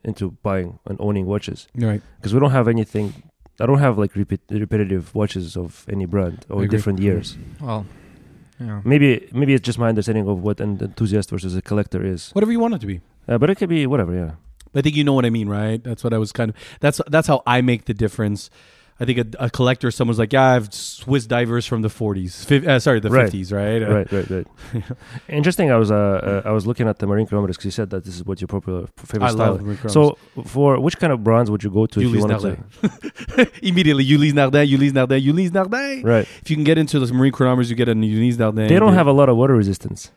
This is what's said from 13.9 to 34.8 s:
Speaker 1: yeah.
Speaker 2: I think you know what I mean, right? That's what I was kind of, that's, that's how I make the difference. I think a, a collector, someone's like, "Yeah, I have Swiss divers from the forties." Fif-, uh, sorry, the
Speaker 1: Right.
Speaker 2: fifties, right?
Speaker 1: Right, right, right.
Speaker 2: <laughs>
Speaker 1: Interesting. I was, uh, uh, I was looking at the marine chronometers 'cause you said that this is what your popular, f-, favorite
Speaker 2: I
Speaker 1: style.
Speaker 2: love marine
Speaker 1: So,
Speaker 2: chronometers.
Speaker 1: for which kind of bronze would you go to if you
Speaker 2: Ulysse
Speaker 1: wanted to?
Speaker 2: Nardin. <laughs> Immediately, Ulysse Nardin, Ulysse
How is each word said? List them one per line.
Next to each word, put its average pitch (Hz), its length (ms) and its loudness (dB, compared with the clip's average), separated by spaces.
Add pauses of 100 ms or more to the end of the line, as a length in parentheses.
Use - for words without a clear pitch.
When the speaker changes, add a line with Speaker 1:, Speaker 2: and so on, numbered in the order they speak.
Speaker 1:
yeah. 85 180 -6 (420)
Speaker 2:
I 139 80 0
think 151 140 0
you 151 80 2
know 143 100 2
what 123 120 2
I 117 40 2
mean, 113 180 -2
right? 107 340 -4
That's 120 220 -10
what 113 100 -2
I 113 40 0
was 107 140 -2
kind 110 180 -4
of, - 60 -14 (240)
that's, 147 280 0
that's 151 180 2
how 135 180 2
I 123 160 4
make 123 260 0
the 113 80 -4
difference. 104 560 -4 (500)
I 120 40 -2
think 123 140 0
a, 113 280 -4
a - 20 -2
collector, 123 440 0
someone's 117 260 -2
like, 110 140 0
"Yeah, 135 180 4
I 127 40 6
have 107 200 -2
Swiss - 500 -4
divers 120 420 -2
from 113 160 -2
the 107 60 -2
forties." 98 560 -6
Fif-, 139 220 2
uh, 131 140 4
sorry, 123 180 2
the 104 120 -2
Speaker 1:
Right. 123 160 4
Speaker 2:
fifties, 95 260 -4
right? 104 260 -2
Speaker 1:
Right, 104 320 0
right, 98 180 -2
right. 92 180 -4 (420)
Speaker 2:
<laughs> - 400 -16
Speaker 1:
Interesting. 156 420 0
I 120 60 4
was, 107 160 2
uh, 98 520 0
uh, 107 40 -4
I - 20 -2
was 107 160 0
looking 117 220 -2
at 104 100 -4
the 101 80 -4
marine 104 220 0
chronometers 101 280 -2
'cause - 100 -12
you 95 40 -4
said 104 200 -6
that 95 140 -8
this 90 120 -14
is 87 80 -14
what 95 160 -8
your 90 80 -8
popular, 92 340 -6 (160)
f-, - 80 -20
favorite 113 220 -2
Speaker 2:
I - 20 2
Speaker 1:
style. 110 220 0
Speaker 2:
love 95 100 -4
marine 101 240 -8
Speaker 1:
So, 147 320 4 (160)
Speaker 2:
chronometers. - 180 -14
Speaker 1:
for 139 280 2
which 156 180 -2
kind 160 140 0
of 113 100 -2
bronze 113 260 4
would 104 140 -2
you 104 80 -4
go 107 160 2
to 104 140 -2
if - 60 2
you - 40 0
Speaker 2:
Ulysse 113 120 2
Speaker 1:
wanted 107 180 0
to? - 480 -6
Speaker 2:
Nardin. - 720 -4
<laughs> - 40 -14
Immediately, 156 420 2
Ulysse 147 300 4
Nardin, 143 340 4
Ulysse 139 240 2